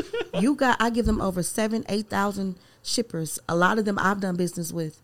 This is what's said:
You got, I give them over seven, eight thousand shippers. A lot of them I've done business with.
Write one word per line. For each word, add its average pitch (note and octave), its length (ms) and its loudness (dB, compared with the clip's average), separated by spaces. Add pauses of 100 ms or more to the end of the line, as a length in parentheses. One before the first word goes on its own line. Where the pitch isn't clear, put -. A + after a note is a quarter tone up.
(380)
You B3 160 4
got, B3+ 280 2
I A#3 80 4
give A3+ 160 0
them G#3+ 140 2
over F3+ 220 -2
seven, A3 460 -2
eight G#3 220 -2
thousand G3 460 -2 (260)
shippers. D#3+ 560 -4 (100)
A E3 80 0
lot F#3 220 6
of G#3+ 80 0
them G3 120 0
I've G3 220 0
done F#3 160 -2
business F3 360 -2
with. D#3+ 320 -6